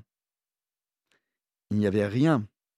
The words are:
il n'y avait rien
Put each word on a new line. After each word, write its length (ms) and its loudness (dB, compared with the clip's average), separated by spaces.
il 60 -2
n'y 100 2
avait 180 0
rien 420 0